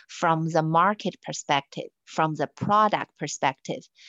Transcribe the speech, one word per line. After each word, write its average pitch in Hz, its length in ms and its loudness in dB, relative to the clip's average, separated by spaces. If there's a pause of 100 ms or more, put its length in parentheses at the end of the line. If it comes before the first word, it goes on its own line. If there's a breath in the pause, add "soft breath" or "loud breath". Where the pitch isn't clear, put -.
from 165 400 0
the 160 140 2
market 170 600 0
perspective, - 680 -4 (160)
from 160 280 0
the 147 220 -4
product 208 600 2
perspective, - 640 -4 (260 loud breath)